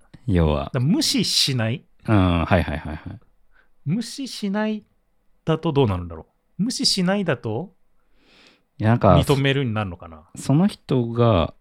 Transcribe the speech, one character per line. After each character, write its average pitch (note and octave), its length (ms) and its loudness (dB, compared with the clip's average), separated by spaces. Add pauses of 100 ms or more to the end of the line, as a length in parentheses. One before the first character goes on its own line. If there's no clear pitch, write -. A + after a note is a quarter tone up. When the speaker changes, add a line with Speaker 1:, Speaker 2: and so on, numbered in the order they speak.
(260)
Speaker 1:
要 E2+ 220 4
は。 C#2+ 260 -2
Speaker 2:
だ-、 C3+ 80 0
無 G3+ 200 2
視 B3+ 220 0
し - 320 0
な A2+ 140 -2
い？ - 160 -8 (220)
Speaker 1:
う A2+ 60 2
ん、 F2 320 2
は - 0 -
い - 0 -
は G2 120 2
い E2 60 2
は D#2 100 -6
い D#2 60 -6
は D2+ 160 -10
い。 G2 240 -14 (680)
Speaker 2:
無 F#3+ 160 -2
視 B3+ 260 -12
し - 220 -8
な G#3+ 180 -2
い G#3+ 160 -6 (640)
だ D#3 140 0
と E3 140 -4
ど C3+ 120 4
う - 20 2
な F#2+ 100 -2
る F2 80 -8
ん - 20 -12
だ E2 80 -14
ろ D#2+ 100 -18 (340)
う？ F#3 40 0
無 B3 80 -2
視 C#4 140 -4
し - 180 0
な F#3+ 140 2
い G3+ 60 -2
だ D#3+ 140 -2
と、 A#2+ 360 -6 (1040)
Speaker 1:
い G#2 40 -4
や、 A2 60 4
な A#2+ 60 4
ん A2+ 40 0
か、 F#2 160 6
Speaker 2:
認 C3+ 260 4
め C#3 120 2
る C#3 100 0
に A2+ 100 -2
な G#2+ 100 -4
る F#2+ 60 -6
の E2+ 80 -12
か E2+ 100 -18
な？ D#2 160 -20 (120)
Speaker 1:
そ - 200 0
の F3+ 120 4
人 B2 440 -2
が A2+ 500 2